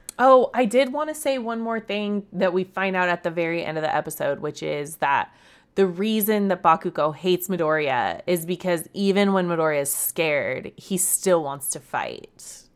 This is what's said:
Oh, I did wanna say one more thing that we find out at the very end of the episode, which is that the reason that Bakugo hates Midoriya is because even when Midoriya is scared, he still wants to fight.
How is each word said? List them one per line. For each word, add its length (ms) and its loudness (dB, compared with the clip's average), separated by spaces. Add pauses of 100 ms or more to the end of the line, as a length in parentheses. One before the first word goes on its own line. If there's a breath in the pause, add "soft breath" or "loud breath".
(180)
Oh, 340 6
I 140 2
did 260 2
wanna 220 -4
say 240 -2
one 240 -6
more 180 -4
thing 540 -4
that 180 2
we 120 0
find 300 -4
out 140 2
at 140 -2
the 80 -2
very 340 -2
end 140 -4
of 40 -4
the 140 0
episode, 440 -2
which 220 -8
is 340 -6
that 360 0 (440 soft breath)
the 100 4
reason 640 0
that 140 0
Bakugo 540 2
hates 320 0
Midoriya 760 0
is 180 0
because 480 -2
even 400 2
when 160 2
Midoriya 320 2
is 100 -2
scared, 840 -2
he 220 -4
still 440 2
wants 280 -6
to 100 -8
fight. 840 -10 (120)